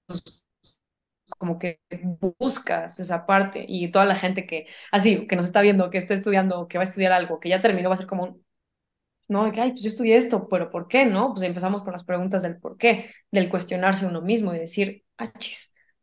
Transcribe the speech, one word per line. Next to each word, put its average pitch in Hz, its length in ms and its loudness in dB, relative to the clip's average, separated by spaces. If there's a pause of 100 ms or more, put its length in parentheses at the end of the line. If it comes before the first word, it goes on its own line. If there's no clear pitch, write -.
(1400)
como 175 220 -6
que 175 200 -8 (600)
buscas 170 600 -4
esa 175 260 -6
parte, 196 420 2
y 175 240 -4
toda 196 140 6
la 196 100 2
gente 185 300 -2
que, 165 220 -10 (240)
así, 202 360 4
que - 80 -2
nos 175 100 2
está 190 160 4
viendo, 190 280 6
que 190 80 -4
está 185 160 -2
estudiando, 190 540 0
que 175 100 -6
va 180 60 0
a 196 40 -2
estudiar 190 240 0
algo, 175 280 0
que 170 100 -6
ya 185 120 2
terminó, 185 280 2
va 185 60 2
a - 20 0
ser 185 100 -10
como 185 180 -4
un, - 200 -14 (880)
¿no? 208 120 2
De 214 80 -2
que, 220 80 -4
"Ay, 254 120 0
pues 233 100 -12
yo 220 60 -4
estudié 226 280 4
esto, 240 320 0
pero 175 220 -2
¿por 175 180 -8
qué, 269 180 4
no?". 214 280 2
Pues 190 100 -4
empezamos 185 380 -4
con 196 100 -10
las 175 120 -14
preguntas 185 380 -2
del 170 180 -6
por - 160 -12
qué, 226 340 2 (200)
del 185 180 2
cuestionarse 185 580 0
uno 170 160 -4
mismo 202 320 0
y 165 40 -6
decir, 196 460 -4 (140)
"Ah, 226 200 -10
chis". - 360 -12 (280)